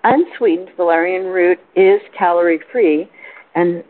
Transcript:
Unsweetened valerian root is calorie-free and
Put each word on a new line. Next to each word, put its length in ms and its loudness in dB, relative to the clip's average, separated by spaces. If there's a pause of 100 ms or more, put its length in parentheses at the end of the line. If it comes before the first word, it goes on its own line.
Unsweetened 720 0
valerian 500 0
root 320 0 (180)
is 240 4 (180)
calorie-free 920 -2 (460)
and 360 -2